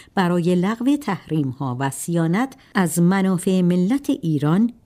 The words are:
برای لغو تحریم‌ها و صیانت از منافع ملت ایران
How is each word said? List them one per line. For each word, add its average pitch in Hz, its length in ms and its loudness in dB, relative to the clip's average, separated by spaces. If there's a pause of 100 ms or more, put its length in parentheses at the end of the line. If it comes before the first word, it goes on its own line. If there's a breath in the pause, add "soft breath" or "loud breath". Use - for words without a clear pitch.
(160 loud breath)
برای 180 400 0
لغو 226 460 0
تحریم‌ها 143 800 -4
و 139 100 -2
صیانت 170 680 -2 (200 soft breath)
از 170 240 0
منافع 185 640 2
ملت 180 480 0
ایران 170 640 0 (140)